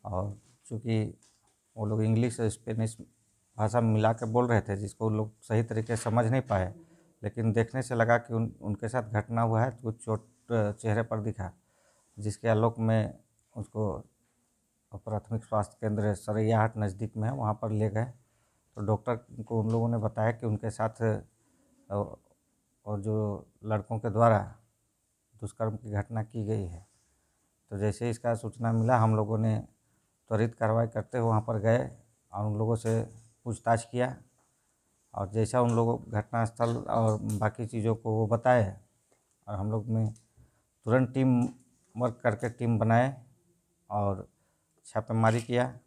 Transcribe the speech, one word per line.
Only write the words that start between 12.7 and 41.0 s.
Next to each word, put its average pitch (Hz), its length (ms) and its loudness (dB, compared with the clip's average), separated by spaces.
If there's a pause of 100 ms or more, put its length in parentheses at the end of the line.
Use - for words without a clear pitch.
में 110 400 2 (360)
उसको 113 360 -6 (1000)
प्राथमिक 107 520 -6
स्वास्थ्य 107 380 -2
केंद्र 104 320 0
सरैयाहाट 110 640 0
नज़दीक 104 400 -4
में 110 120 -2
है, 139 60 -4
वहाँ 110 180 -2
पर 107 180 -4
ले 107 180 0
गए। 110 160 -2 (720)
तो 104 80 -4
डॉक्टर 113 580 -4
को 113 180 -2
उन 110 100 0
लोगों 117 180 2
ने 117 80 0
बताया 110 340 0
कि 117 160 -6
उनके 104 220 -2
साथ, 113 320 -4 (920)
अ, 101 240 -4 (680)
और 104 160 -4
जो 107 460 -2 (180)
लड़कों 107 340 -4
के 113 100 -4
द्वारा 110 300 6 (960)
दुष्कर्म 110 400 -6
की 104 160 -12
घटना 107 320 -4
की 110 220 -6
गई 107 180 -2
है। 87 240 -10 (840)
तो 101 80 -8
जैसे 120 320 -2
इसका 117 260 -2
सूचना 113 360 -4
मिला, 113 260 4
हम 110 180 4
लोगों 107 220 0
ने 110 200 2 (720)
त्वरित 113 260 0
कार्रवाई 113 320 0
करते 113 300 -6
हुए 117 100 2
वहाँ 110 140 2
पर 110 180 -2
गए 120 300 2 (440)
और 104 120 -4
उन 107 120 -2
लोगों 110 180 2
से 113 260 0 (420)
पूछताछ 117 400 0
किया। 123 320 -4 (960)
और 98 180 -6
जैसा 110 300 2
उन 120 80 4
लोगों 117 280 2 (140)
घटनास्थल 117 680 -2
और 110 440 2
बाकी 107 440 -2
चीज़ों 110 300 -2
को 110 160 -6
वो 110 160 0
बताए, 113 500 2 (680)
और 104 80 -8
हम 101 160 -4
लोग 110 160 -4
में 110 260 0 (720)
तुरंत 127 280 2